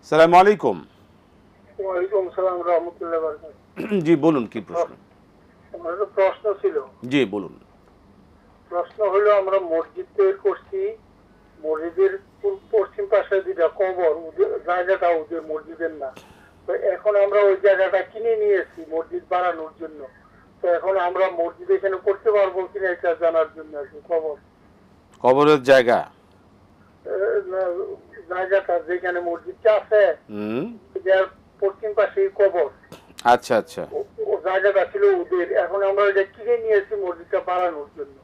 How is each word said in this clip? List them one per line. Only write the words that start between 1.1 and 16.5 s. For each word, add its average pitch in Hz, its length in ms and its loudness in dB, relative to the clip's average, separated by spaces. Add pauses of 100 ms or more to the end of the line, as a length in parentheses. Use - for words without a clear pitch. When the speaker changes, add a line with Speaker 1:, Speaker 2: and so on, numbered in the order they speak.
Speaker 2:
ওয়ালাইকুম 190 480 -2
আসসালাম 180 360 -4
রাহমাতুল্লাহি 170 600 -2
ওয়া 156 100 -4
বারাকাতুহু। - 680 -8
Speaker 1:
<clears throat> 151 40 -4
জি, 165 100 6
বলুন, 143 320 0
কি 113 140 -10
প্রশ্ন? 85 320 -6 (880)
Speaker 2:
আমার 170 140 -8
একটা 202 120 -4
প্রশ্ন 190 480 -2
ছিল। 165 280 -4 (260)
Speaker 1:
জি, 131 180 2
বলুন। 92 340 -10 (1080)
Speaker 2:
প্রশ্ন 175 400 -2
হলো, 208 260 4
আমরা 196 240 0
মসজিদ 170 460 -6 (120)
তৈরি 196 260 2
করছি, 196 540 -4 (680)
মসজিদের 381 540 -2 (220)
পূর্ব 403 160 -4 (140)
পশ্চিম 202 340 -2
পাশে 196 360 0
দুইটা 175 260 -2
কবর, 180 440 -2 (160)
ওদের - 380 -2
জায়গাটা 180 420 0
ওদের 165 340 -2
মসজিদের 156 500 -8
না। 151 200 -12 (560)